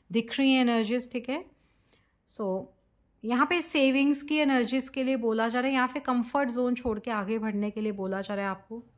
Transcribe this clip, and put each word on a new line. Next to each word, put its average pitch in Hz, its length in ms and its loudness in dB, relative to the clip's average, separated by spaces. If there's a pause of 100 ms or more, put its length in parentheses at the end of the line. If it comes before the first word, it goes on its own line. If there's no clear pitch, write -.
(120)
दिख 233 260 -2
रही 269 140 4
हैं 262 80 4
एनर्जीज, 233 520 0
ठीक 240 160 -8
है। 302 160 -4 (840)
So 190 360 -6 (600)
यहाँ 247 220 4
पे 349 160 0
सेविंग्स 277 600 4
की 302 140 -2
एनर्जीज 262 520 2
के 262 160 -4
लिए 262 120 0
बोला 226 320 0
जा 247 120 0
रहा 254 80 0
है, 269 60 0
यहाँ 254 140 2
पे 285 120 -6
कंफर्ट 254 500 0
जोन 247 240 0
छोड़ 233 240 -4
के 208 120 -8
आगे 214 280 -2
बढ़ने 208 320 -4
के 214 100 -8
लिए 214 120 -2
बोला 190 280 -4
जा 196 140 -6
रहा 196 100 -4
है 196 60 -2
आपको 220 340 -12 (140)